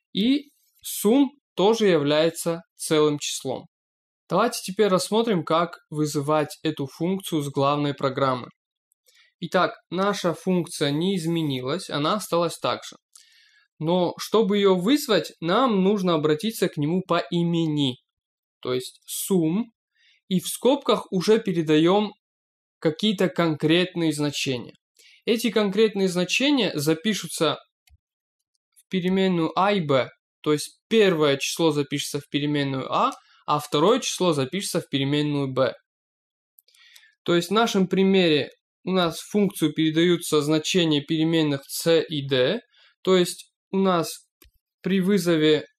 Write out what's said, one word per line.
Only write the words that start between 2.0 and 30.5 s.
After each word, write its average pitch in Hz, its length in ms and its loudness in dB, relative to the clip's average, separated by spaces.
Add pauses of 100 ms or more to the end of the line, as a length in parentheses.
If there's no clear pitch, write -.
целым 151 420 2
числом. - 480 -8 (640)
Давайте 220 320 0
теперь 202 280 0
рассмотрим, 196 540 0
как 170 360 -2 (100)
вызывать 151 720 -2
эту 151 240 -4
функцию 170 560 -4
с 143 80 -8
главной 143 460 0
программы. 131 540 -2 (920)
Итак, 170 340 0 (160)
наша 185 460 -2
функция 160 560 -2
не 175 240 0
изменилась, 160 760 -4
она 151 240 -2
осталась 170 460 -2
так 120 240 -4
же. - 140 -20 (840)
Но 170 400 0
чтобы 208 380 0
её 196 180 4
вызвать, 202 640 0
нам 202 440 2
нужно 185 300 2
обратиться 156 560 0
к - 80 -8
нему 160 240 0
по 170 160 -2
имени, 165 800 -2 (680)
то 123 140 -4
есть - 320 -10
сум, 185 640 -2 (560)
и 185 120 0
в - 80 -6
скобках - 640 0
уже 196 280 2
передаём 175 720 2 (680)
какие-то 185 460 0
конкретные 165 840 0
значения. 135 600 -4 (520)
Эти 226 260 0
конкретные 202 560 0
значения 185 680 0
запишутся 160 840 -2 (1160)
в - 120 -20
переменную 185 720 0
а 196 140 2
и 196 80 0
б, 135 280 0 (320)
то 151 120 0